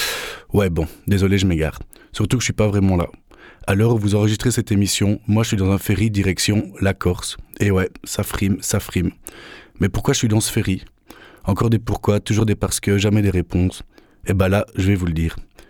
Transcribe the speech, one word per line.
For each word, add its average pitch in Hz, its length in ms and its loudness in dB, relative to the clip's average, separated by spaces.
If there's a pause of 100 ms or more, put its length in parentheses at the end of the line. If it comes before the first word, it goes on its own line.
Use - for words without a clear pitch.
(520)
Ouais 98 180 2
bon, 78 160 -2 (220)
désolé, 98 280 4
je 98 100 2
m'égare. 78 340 -2 (320)
Surtout 110 240 -2
que 113 60 0
je - 40 -2
suis 92 60 -2
pas 107 160 2
vraiment 98 260 4
là. 85 140 0 (580)
À 98 80 2
l'heure 113 200 4
où 113 40 2
vous 104 160 0
enregistrez 107 360 2
cette 110 220 -2
émission, 101 540 2
moi 107 160 2
je 113 60 -2
suis 113 80 -2
dans 95 140 2
un 98 80 2
ferry 107 320 0
direction 101 600 0 (120)
la 95 100 2
Corse. - 460 -4 (220)
Et 101 100 2
ouais, 92 180 2 (160)
ça - 180 -6
frime, 98 380 -2
ça - 180 -2
frime. 90 320 -2 (680)
Mais 101 80 2
pourquoi 113 240 -2
je 135 60 0
suis 120 100 0
dans 107 140 2
ce - 100 -4
ferry ? 95 320 -2 (600)
Encore 101 260 0
des 110 80 4
pourquoi, 104 420 -2
toujours 110 240 0
des 104 120 2
parce - 220 -4
que, 101 200 0
jamais 104 240 2
des 101 80 2
réponses. 90 520 0 (440)
Et - 80 0
bah 95 160 2
là, 101 160 0 (100)
je 95 120 0
vais 101 60 4
vous 90 120 -2
le 85 80 -2
dire. 82 220 -2 (340)